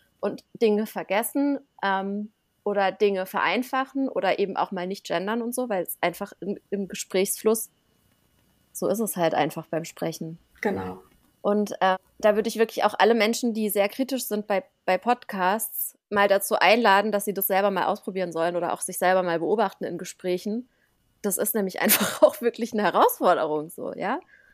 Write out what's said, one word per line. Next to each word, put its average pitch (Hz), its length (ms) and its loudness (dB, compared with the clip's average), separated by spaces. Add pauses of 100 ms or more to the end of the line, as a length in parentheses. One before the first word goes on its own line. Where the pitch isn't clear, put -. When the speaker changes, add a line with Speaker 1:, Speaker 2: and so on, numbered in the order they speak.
(200)
Speaker 1:
und - 240 -6 (180)
Dinge 214 260 2
vergessen, 269 720 -2 (240)
ähm, 196 480 -2 (320)
oder 196 280 2
Dinge 190 340 2
vereinfachen 254 840 -2
oder 185 300 0
eben 190 180 -2
auch - 140 0
mal 180 160 -4
nicht 196 180 -8
gendern 196 360 -2
und 233 140 -6
so, 247 140 -4
weil 185 140 -2
es - 180 -12
einfach 175 400 -4
im, 190 160 -6 (120)
im 196 200 -4
Gesprächsfluss, 202 800 -2 (1040)
so - 140 -4
ist 254 120 0
es 214 160 -6
halt 170 200 2
einfach 156 320 -2
beim 160 180 -4
Sprechen. 165 520 -8 (240)
Speaker 2:
Genau. 190 400 -6 (400)
Speaker 1:
Und, 208 380 0
äh, 190 160 2 (240)
da 214 160 4
würde 220 140 0
ich 214 80 -6
wirklich - 260 0
auch - 140 0
alle 220 160 6
Menschen, 233 400 0
die 214 160 -2
sehr 202 180 2
kritisch 262 380 -4
sind 208 220 -6
bei, 190 180 -2 (200)
bei 185 120 2
Podcasts, 214 1000 -2 (140)
mal 202 180 4
dazu - 320 2
einladen, 208 540 6
dass 202 120 0
sie 202 80 -2
das 190 140 -4
selber 196 240 2
mal 185 140 0
ausprobieren 185 480 -2
sollen 170 240 0
oder 170 160 -2
auch - 80 -6
sich - 160 -10
selber 185 260 4
mal 170 160 0
beobachten 190 460 0
in 175 120 -6
Gesprächen. 185 720 -6 (540)
Das 202 160 -2
ist - 180 -2
nämlich 196 240 -2
<laughs> - 20 -4
einfach - 400 0
auch - 200 6
wirklich 233 320 -2
eine 208 100 0
Herausforderung 170 840 2
so, - 240 -10
ja. 220 260 -4 (340)